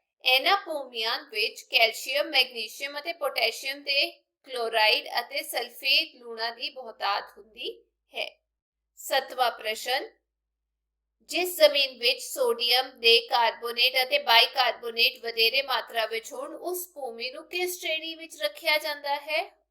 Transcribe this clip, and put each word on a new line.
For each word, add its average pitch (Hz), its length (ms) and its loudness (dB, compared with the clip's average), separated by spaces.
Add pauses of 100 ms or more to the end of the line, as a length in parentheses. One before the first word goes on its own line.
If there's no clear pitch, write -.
(260)
ਇਹਨਾਂ 269 320 4
ਭੂਮੀਆਂ 269 680 -6
ਵਿੱਚ 220 380 -4
ਕੈਲਸ਼ੀਅਮ, 262 640 2
ਮੈਗਨੀਸ਼ੀਅਮ 262 720 -2
ਅਤੇ 330 140 -8
ਪੋਟਾਸ਼ੀਅਮ 269 720 -2
ਦੇ 294 280 0 (320)
ਕਲੋਰਾਈਡ 233 640 0 (120)
ਅਤੇ 277 240 -6
ਸਲਫੇਟ 285 720 -2
ਲੂਣਾਂ 233 360 -8
ਦੀ 247 180 -10
ਬਹੁਤਾਤ 220 680 -6
ਹੁੰਦੀ 220 460 -14 (320)
ਹੈ। - 240 -8 (560)
ਸੱਤਵਾਂ 262 560 0
ਪ੍ਰਸ਼ਨ, 240 580 -4 (1120)
ਜਿਸ 359 360 -4
ਜ਼ਮੀਨ 277 420 6
ਵਿੱਚ 240 240 0
ਸੋਡੀਅਮ 240 640 0
ਦੇ 233 380 6
ਕਾਰਬੋਨੇਟ 240 760 2
ਅਤੇ 269 160 0
ਬਾਈਕਾਰਬੋਨੇਟ 240 1080 2
ਵਧੇਰੇ 226 360 2
ਮਾਤਰਾ 233 440 -2
ਵਿੱਚ 226 280 -6
ਹੋਣ, 285 220 -10
ਉਸ 349 380 -8
ਭੂਮੀ 240 380 -10
ਨੂੰ 311 160 -16
ਕਿਸ 359 320 -4
ਸ਼੍ਰੇਣੀ 320 360 -4
ਵਿੱਚ 320 260 -14
ਰੱਖਿਆ 302 360 0
ਜਾਂਦਾ 294 380 -4
ਹੈ? 311 560 -6